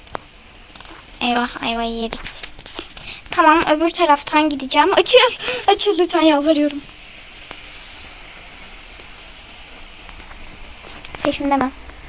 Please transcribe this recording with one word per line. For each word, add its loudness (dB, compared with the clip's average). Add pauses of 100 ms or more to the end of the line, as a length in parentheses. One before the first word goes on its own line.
(1200)
Eyvah, 0
ayvayı -2
yedik. -6 (1120)
Tamam, 6
öbür 2
taraftan 2
gideceğim. 2
Açıl! 8 (480)
Açıl 4
lütfen, 4
yalvarıyorum. 4 (4000)
Peşimde 2
mi? 2 (380)